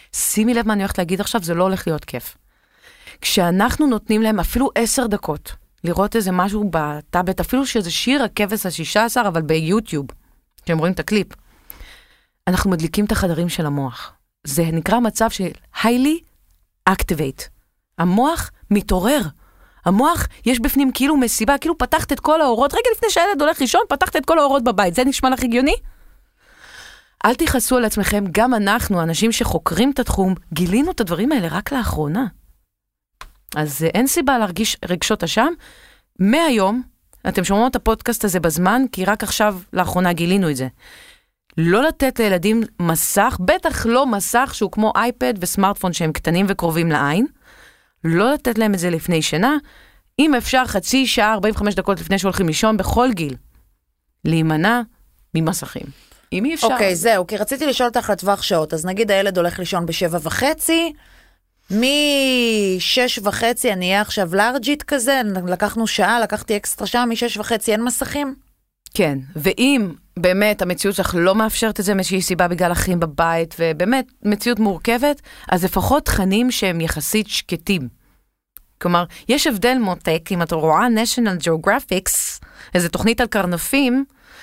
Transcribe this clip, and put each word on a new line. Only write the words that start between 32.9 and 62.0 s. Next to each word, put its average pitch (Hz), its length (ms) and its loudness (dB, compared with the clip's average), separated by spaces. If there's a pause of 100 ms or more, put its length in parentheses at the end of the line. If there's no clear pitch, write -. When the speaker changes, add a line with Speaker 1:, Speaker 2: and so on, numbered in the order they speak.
Speaker 1:
אז, 151 260 -4
אה, 165 60 2
אין 220 180 0
סיבה 277 320 0
להרגיש 202 380 -2 (120)
רגשות 180 360 -2
אשם. 233 280 2 (680)
מהיום, 233 640 2 (460)
אתם 185 160 0
שומעות 214 260 2
את 254 60 -2
הפודקאסט 226 480 -2
הזה 185 160 0
בזמן, 175 420 2 (100)
כי 185 120 -4
רק 208 180 0
עכשיו, 208 360 0 (140)
לאחרונה, 180 400 0
גילינו 175 380 0
את 143 60 -2
זה. 127 120 -4 (880)
לא 170 260 4
לתת 277 360 0
לילדים 214 440 2 (180)
מסך, 180 600 0
בטח 302 460 -2
לא 247 200 2
מסך 240 480 -2
שהוא 196 180 -4
כמו 214 240 0
אייפד 240 440 -2
וסמארטפון 190 520 -2
שהם 160 200 -2
קטנים 170 360 0
וקרובים 170 420 0
לעין. 151 360 2 (800)
לא 180 280 2
לתת 247 260 -2
להם 214 160 2
את 190 40 0
זה 175 120 -2
לפני 165 320 0
שינה. 262 340 2 (600)
אם 302 160 4
אפשר, 254 320 2
חצי 254 400 0
שעה, 220 260 2
ארבעים 214 220 0
וחמש 208 200 -2
דקות 190 260 -2
לפני 190 180 0
שהולכים 185 280 0
לישון, 220 300 2
בכל 226 360 2
גיל. 160 220 -4 (880)
להימנע 160 560 2 (540)
ממסכים. - 520 -4 (460)
אם 185 120 -2
אי 302 100 0
אפשר. - 120 0
Speaker 2:
אוקיי, 214 300 2
זהו, 190 300 2
כי 214 100 -6
רציתי 262 300 -4
לשאול 247 220 2
אותך 233 220 -2
לטווח 196 320 0
שעות. 160 320 0
אז 160 120 -4
נגיד 202 240 -2
הילד 196 280 2
הולך 175 200 0
לישון 175 280 -4
בשבע 165 360 -2
וחצי, 320 720 0 (800)
משש 247 1500 0